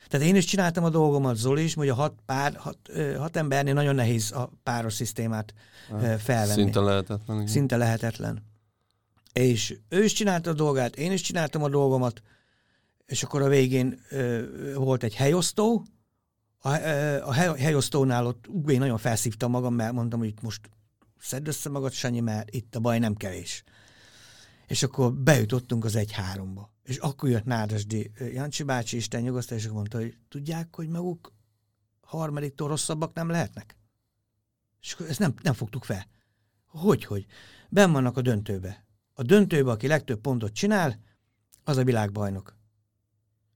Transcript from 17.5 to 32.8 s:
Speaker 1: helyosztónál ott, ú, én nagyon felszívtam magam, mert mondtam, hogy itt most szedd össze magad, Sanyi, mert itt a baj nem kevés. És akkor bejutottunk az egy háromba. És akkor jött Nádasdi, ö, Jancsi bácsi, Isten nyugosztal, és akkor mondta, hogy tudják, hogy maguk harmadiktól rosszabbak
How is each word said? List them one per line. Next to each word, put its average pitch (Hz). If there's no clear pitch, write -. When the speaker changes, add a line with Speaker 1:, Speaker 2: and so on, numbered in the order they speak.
Speaker 1:
helyosztónál 131
ott, 123
ú, 156
én 131
nagyon 123
felszívtam 117
magam, 123
mert 117
mondtam, 117
hogy 113
itt 107
most -
szedd 156
össze 156
magad, 135
Sanyi, 120
mert 113
itt -
a 117
baj 117
nem 113
kevés. 90
És -
akkor 127
bejutottunk 123
az 110
egy 104
háromba. 95
És 127
akkor 143
jött 113
Nádasdi, 107
ö, 127
Jancsi 131
bácsi, 127
Isten 117
nyugosztal, 123
és 107
akkor 107
mondta, 107
hogy 113
tudják, 160
hogy 165
maguk 175
harmadiktól 147
rosszabbak 156